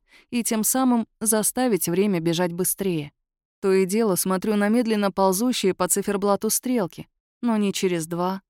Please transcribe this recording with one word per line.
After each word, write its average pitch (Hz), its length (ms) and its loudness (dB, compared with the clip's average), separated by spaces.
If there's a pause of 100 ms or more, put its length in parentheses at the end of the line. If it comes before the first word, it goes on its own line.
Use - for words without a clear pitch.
(300)
и 240 140 -2
тем 220 200 -2
самым 247 440 2 (120)
заставить 214 680 0
время 185 320 2
бежать 170 340 0
быстрее. 175 580 -4 (500)
То 196 100 2
и 190 140 4
дело 202 300 0
смотрю 190 400 0
на 208 140 2
медленно 214 420 2
ползущие 196 600 2
по 180 140 -2
циферблату 202 600 0
стрелки, 214 580 -4 (340)
но 233 160 0
ни 202 140 0
через 175 360 -2
два, 180 420 -4